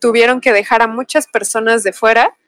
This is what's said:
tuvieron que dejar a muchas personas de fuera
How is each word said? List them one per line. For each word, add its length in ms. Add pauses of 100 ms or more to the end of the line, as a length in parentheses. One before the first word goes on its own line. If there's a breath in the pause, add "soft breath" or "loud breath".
tuvieron 400
que 120
dejar 300
a 60
muchas 380
personas 580
de 80
fuera 440 (120)